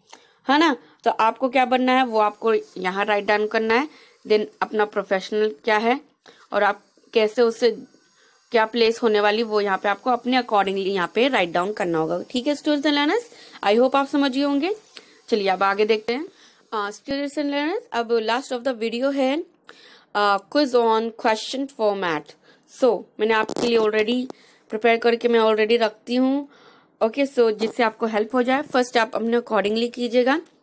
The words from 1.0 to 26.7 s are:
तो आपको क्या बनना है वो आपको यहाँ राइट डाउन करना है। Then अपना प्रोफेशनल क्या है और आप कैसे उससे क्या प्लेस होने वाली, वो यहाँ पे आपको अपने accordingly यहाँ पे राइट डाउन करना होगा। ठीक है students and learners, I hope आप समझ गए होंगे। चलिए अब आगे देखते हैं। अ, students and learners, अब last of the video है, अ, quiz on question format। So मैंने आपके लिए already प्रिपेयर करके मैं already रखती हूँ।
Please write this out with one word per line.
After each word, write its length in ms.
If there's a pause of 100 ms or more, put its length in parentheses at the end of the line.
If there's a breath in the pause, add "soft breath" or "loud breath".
तो 80
आपको 380
क्या 160
बनना 260
है 140
वो 140
आपको 340
यहाँ 520
राइट 200
डाउन 220
करना 260
है। 160 (380 loud breath)
Then 200 (140)
अपना 240
प्रोफेशनल 800
क्या 140
है 240 (500 loud breath)
और 120
आप 220 (280)
कैसे 280
उससे 300 (800 soft breath)
क्या 140
प्लेस 380
होने 160
वाली, 240
वो 180
यहाँ 160
पे 120
आपको 200
अपने 280
accordingly 500
यहाँ 280
पे 120
राइट 240
डाउन 220
करना 240
होगा। 320
ठीक 180
है 60
students 300
and 100
learners, 300 (500 loud breath)
I 80
hope 140
आप 120
समझ 240
गए 100
होंगे। 340 (540 loud breath)
चलिए 180
अब 160
आगे 220
देखते 280
हैं। 140 (460 soft breath)
अ, 160
students 440
and 120
learners, 460
अब 180
last 440
of 100
the 160
video 360
है, 300 (720 loud breath)
अ, 220 (180)
quiz 200
on 360 (140)
question 420
format। 560 (580 soft breath)
So 220 (160)
मैंने 140
आपके 340
लिए 100
already 560 (360 loud breath)
प्रिपेयर 280
करके 300
मैं 120
already 400
रखती 360
हूँ। 340 (540 soft breath)